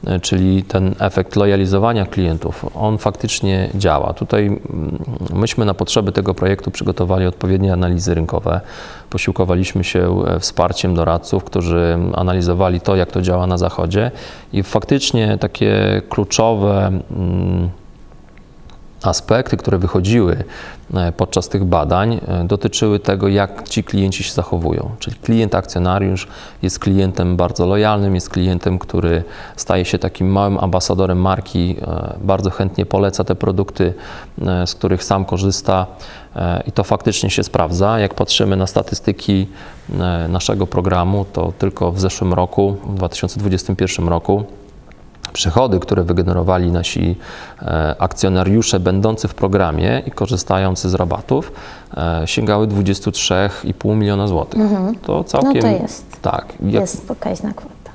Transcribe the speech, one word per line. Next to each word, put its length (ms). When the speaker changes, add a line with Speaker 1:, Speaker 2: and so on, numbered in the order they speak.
Speaker 1:
e, 120
czyli 440
ten 360
efekt 360
lojalizowania 680
klientów, 600
on 220
faktycznie 800
działa. 380
Tutaj, 340
mm, 120
myśmy 320
na 80
potrzeby 380
tego 220
projektu 380
przygotowali 540
odpowiednie 480
analizy 400
rynkowe. 480
Posiłkowaliśmy 760
się, 440
e, 120
wsparciem 560
doradców, 480
którzy 540
analizowali 680
to, 140
jak 160
to 100
działa 260
na 100
Zachodzie 540
i 100
faktycznie 760
takie 720
kluczowe, 760
mm, 580
aspekty, 540
które 200
wychodziły, 680
e, 180
podczas 380
tych 140
badań, 640
e, 160
dotyczyły 560
tego, 280
jak 420
ci 140
klienci 400
się 100
zachowują. 560
Czyli 180
klient, 380
akcjonariusz 720
jest 180
klientem 580
bardzo 280
lojalnym, 500
jest 140
klientem, 500
który 440
staje 300
się 140
takim 320
małym 260
ambasadorem 640
marki, 600
e, 400
bardzo 280
chętnie 360
poleca 380
te 120
produkty, 580
e, 260
z 80
których 280
sam 220
korzysta, 600
e, 320
i 40
to 120
faktycznie 460
się 140
sprawdza. 560
Jak 140
patrzymy 420
na 120
statystyki, 800
e, 280
naszego 400
programu, 680
to 260
tylko 320
w 80
zeszłym 340
roku, 420
w 40
dwa 160
tysiące 300
dwudziestym 360
pierwszym 340
roku 340
przychody, 460
które 240
wygenerowali 680
nasi, 440
e, 380
akcjonariusze 800
będący 480
w 60
programie 720
i 60
korzystający 800
z 40
rabatów, 580
e, 280
sięgały 420
dwudziestu 440
trzech 540
i 80
pół 220
miliona 320
złotych. 340
Speaker 2:
Mhm. 340
Speaker 1:
To 280
całkiem 300
Speaker 2:
No 80
to 60
jest. 540
Speaker 1:
Tak. 320
Jak 180
Speaker 2:
Jest 260
pokaźna 460
kwota. 420